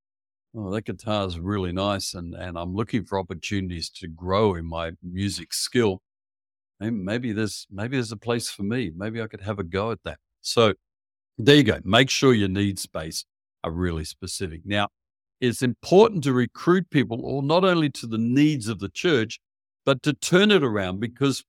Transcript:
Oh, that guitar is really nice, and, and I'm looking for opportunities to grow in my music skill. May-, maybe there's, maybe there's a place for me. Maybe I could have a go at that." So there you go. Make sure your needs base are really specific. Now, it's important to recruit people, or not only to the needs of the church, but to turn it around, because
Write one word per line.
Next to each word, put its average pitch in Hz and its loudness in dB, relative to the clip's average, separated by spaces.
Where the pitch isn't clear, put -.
Oh, 101 -6
that 95 -4
guitar 104 -4
is 85 -6
really 92 -2
nice, 98 -2
and, 87 -12
and 90 -10
I'm 87 -6
looking 107 -2
for 98 -4
opportunities 90 -6
to 92 -14
grow 92 0
in 82 -6
my 82 -6
music 90 -6
skill. 107 0
May-, 104 -4
maybe 113 -4
there's, 104 -4
maybe 110 -4
there's 113 -2
a 110 -10
place 117 -4
for - -10
me. 107 -4
Maybe 113 -8
I 110 -10
could 101 -16
have 101 -6
a 101 -4
go 95 -4
at - -8
that." 76 -10
So 110 4
there 131 8
you 147 8
go. 92 2
Make 117 4
sure 135 4
your 104 4
needs 98 -2
base 80 -10
are 87 -4
really 82 -2
specific. 82 -10
Now, 101 -2
it's 123 0
important 180 4
to 139 2
recruit 170 2
people, 120 0
or 135 -4
not 160 2
only 170 4
to - -12
the 110 -4
needs 127 2
of 110 -4
the 95 -6
church, 123 0
but 135 0
to 151 0
turn 196 4
it 180 6
around, 101 -2
because 123 -2